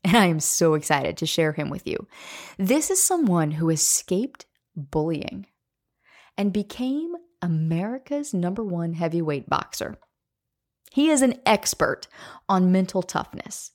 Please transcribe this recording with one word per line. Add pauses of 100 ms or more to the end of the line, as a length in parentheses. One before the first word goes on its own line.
And
I
am
so
excited
to
share
him
with
you. (500)
This
is
someone
who
escaped (280)
bullying (920)
and
became (280)
America's
number
one
heavyweight
boxer. (920)
He
is
an
expert (400)
on
mental
toughness